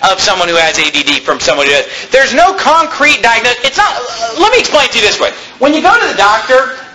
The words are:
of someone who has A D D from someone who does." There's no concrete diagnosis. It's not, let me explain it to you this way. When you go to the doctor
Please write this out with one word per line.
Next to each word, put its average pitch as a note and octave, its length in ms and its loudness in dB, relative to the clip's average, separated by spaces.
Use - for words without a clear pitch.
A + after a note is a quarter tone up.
of F#3+ 120 -2
someone F#3 260 0
who E3+ 80 0
has D#3+ 240 0
A D#3 100 0
D C#3+ 140 -2
D C#3+ 160 -2
from C#3 200 -2
someone C#3+ 280 0
who C#3+ 60 2
does." C#3 120 2
There's B3+ 240 2
no F4 240 4
concrete D4 640 0
diagnosis. A#3 420 0
It's - 140 -2
not, G4+ 160 2
let G#4 120 2
me B4+ 60 2
explain D4 280 0
it A#3+ 80 -4
to A3+ 40 0
you G#3+ 80 0
this G3 140 -2
way. A#2 120 0
When D4 140 2
you D#4 80 0
go F#4 120 4
to G#4+ 140 2
the C4 100 -6
doctor A3+ 560 2